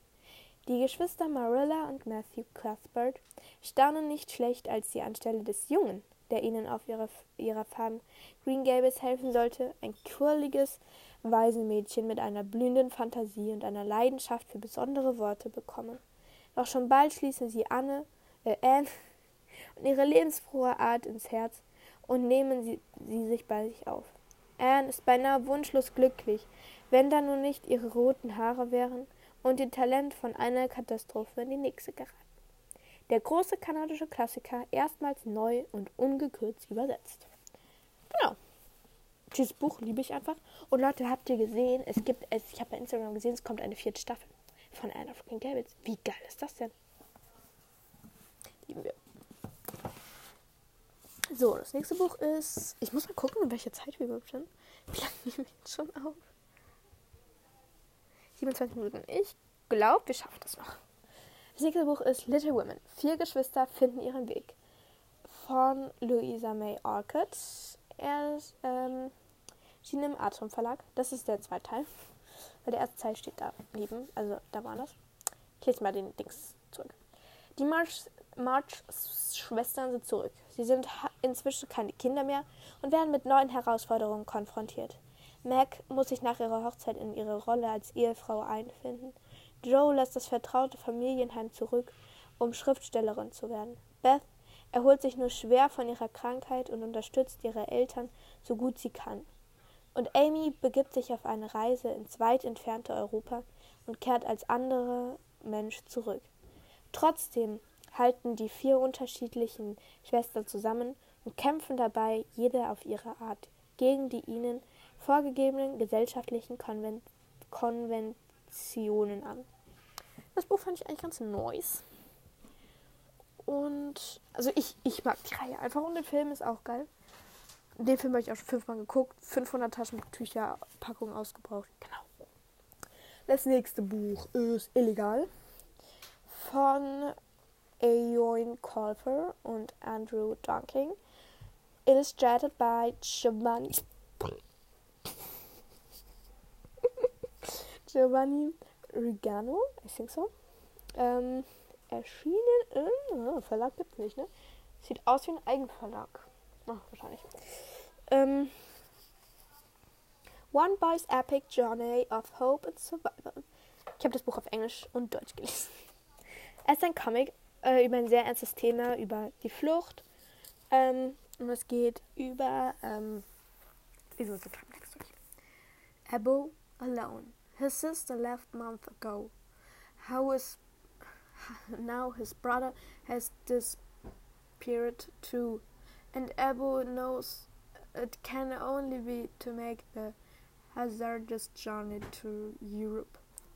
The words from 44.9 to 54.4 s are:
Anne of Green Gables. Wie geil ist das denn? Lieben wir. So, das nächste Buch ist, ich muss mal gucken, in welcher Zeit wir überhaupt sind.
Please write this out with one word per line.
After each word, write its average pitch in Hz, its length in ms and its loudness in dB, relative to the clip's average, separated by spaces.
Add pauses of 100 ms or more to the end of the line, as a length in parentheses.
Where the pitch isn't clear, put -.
Anne - 200 -10
of - 140 -20
Green 220 140 -10
Gables. 254 440 -6
Wie 214 200 -4
geil - 120 -8 (120)
ist - 140 -16
das 285 140 -8
denn? 226 160 -8 (2000)
Lieben - 160 -14
wir. - 100 -8 (2500)
So, 240 220 6
das - 160 -8
nächste 294 220 -4
Buch 359 200 2
ist, - 640 -4
ich 220 140 -6
muss 285 140 -2
mal 381 80 -14
gucken, 381 280 0
in 247 80 0
welcher 233 220 -6
Zeit - 260 -14
wir 247 60 -2
überhaupt 240 240 -8
sind. 294 180 -10 (400)